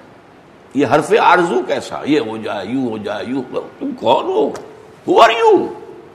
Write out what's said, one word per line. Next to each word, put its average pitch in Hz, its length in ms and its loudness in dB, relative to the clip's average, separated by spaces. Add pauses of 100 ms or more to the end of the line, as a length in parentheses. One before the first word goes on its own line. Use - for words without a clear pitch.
(760)
یہ 135 200 2
حرف 160 180 2 (100)
آرزو 175 440 4
کیسا، - 380 -6
یہ 143 160 2
ہو 110 160 -6
جائے، 104 300 -8
یوں 123 240 -4
ہو 107 80 -6
جائے، 101 260 -8
یوں 127 180 -6 (100)
ہو، - 80 -6 (180)
تم 285 120 -8 (100)
کون 113 240 0
ہو؟ - 280 -2 (560)
Who - 120 4
are - 140 6
you؟ 453 380 2 (420)